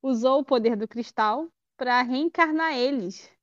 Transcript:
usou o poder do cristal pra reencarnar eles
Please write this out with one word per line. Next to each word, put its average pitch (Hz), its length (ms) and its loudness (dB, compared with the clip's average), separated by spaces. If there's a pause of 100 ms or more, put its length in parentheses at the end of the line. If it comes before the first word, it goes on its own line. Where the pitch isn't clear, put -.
usou 262 380 2
o 277 40 -4
poder 233 320 2
do 214 120 -6
cristal 233 600 -4 (280)
pra 247 260 0
reencarnar 311 720 0
eles 247 540 -4 (120)